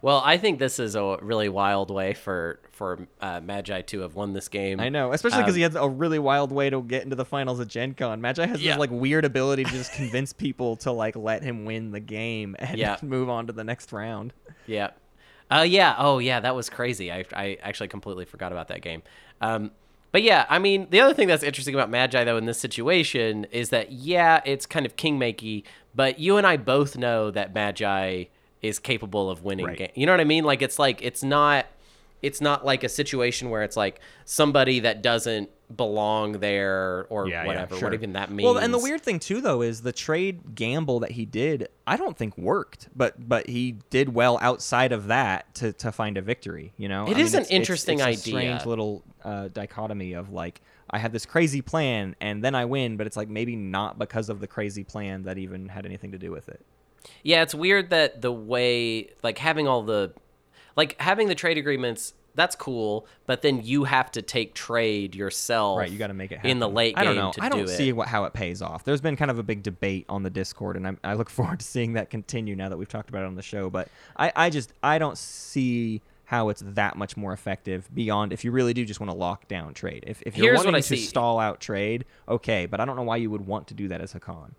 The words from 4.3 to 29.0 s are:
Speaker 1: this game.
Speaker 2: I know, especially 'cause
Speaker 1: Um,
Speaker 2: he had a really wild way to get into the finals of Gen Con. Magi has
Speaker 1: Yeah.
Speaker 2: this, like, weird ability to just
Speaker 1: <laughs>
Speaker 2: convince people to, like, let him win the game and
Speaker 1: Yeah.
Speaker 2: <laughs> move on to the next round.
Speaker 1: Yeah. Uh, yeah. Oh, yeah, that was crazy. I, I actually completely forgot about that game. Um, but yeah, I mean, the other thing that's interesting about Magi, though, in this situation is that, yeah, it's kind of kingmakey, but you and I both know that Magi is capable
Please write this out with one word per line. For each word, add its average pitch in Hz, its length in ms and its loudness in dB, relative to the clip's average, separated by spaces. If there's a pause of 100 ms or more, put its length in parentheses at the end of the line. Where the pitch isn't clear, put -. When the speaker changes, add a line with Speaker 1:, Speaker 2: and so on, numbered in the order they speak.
Speaker 1:
this 98 140 -8
game. 98 300 -4
Speaker 2:
I 120 120 -2
know, 135 220 0
especially 233 300 2
'cause 202 100 4
Speaker 1:
Um, 175 40 2
Speaker 2:
he 170 60 4
had 165 140 2
a 143 120 2
really 156 300 0
wild 139 340 2
way 139 160 2
to 131 140 0
get 120 220 -2
into 135 120 -4
the 127 80 -2
finals 131 340 -2
of 117 100 -4
Gen 127 260 -4
Con. 113 260 -4
Magi 131 260 0
has 160 160 -2
Speaker 1:
Yeah. - 100 2
Speaker 2:
this, 139 80 0
like, 135 120 2
weird 139 320 2
ability 135 400 2
to 120 60 -2
just 127 220 -6
Speaker 1:
<laughs> - 20 -14
Speaker 2:
convince 131 400 -2
people 123 420 -2
to, 131 160 -4
like, 113 240 -2
let 110 260 -2
him 117 220 -6
win 110 260 -6
the 104 100 -8
game 107 580 -6
and 127 200 -6
Speaker 1:
Yeah. 104 200 0
Speaker 2:
<laughs> - 40 -10
move 131 280 -2
on 117 160 -2
to 113 80 -8
the 110 100 -8
next - 280 -8
round. 110 420 -8 (320)
Speaker 1:
Yeah. 104 240 -2 (600)
Uh, 151 160 6
yeah. 180 320 8
Oh, 139 200 6
yeah, 123 200 2
that 127 160 0
was 123 140 -4
crazy. 107 420 -4
I, 92 140 -6 (100)
I 98 280 -6
actually 101 260 -8
completely 95 380 -10
forgot 90 260 -10
about 82 160 -8
that 87 140 -10
game. 82 200 -8 (380)
Um, 110 300 -2 (420)
but 202 100 6
yeah, 180 280 8
I 165 80 6
mean, 196 320 2
the 185 100 8
other 269 140 8
thing 214 140 4
that's 156 140 6
interesting 139 320 -2
about 123 160 2
Magi, 127 340 2
though, 117 120 2
in 113 80 0
this 117 160 -2
situation 120 920 0
is 117 200 -2
that, 113 200 0
yeah, 160 540 4
it's 139 220 -2
kind 151 180 -2
of 120 120 -4
kingmakey, 117 680 -2 (300)
but 135 240 2
you 185 180 4
and 202 100 6
I 165 120 6
both 135 380 4
know 117 340 2
that 95 240 -2
Magi 98 680 0 (380)
is 107 160 -2
capable 107 500 -2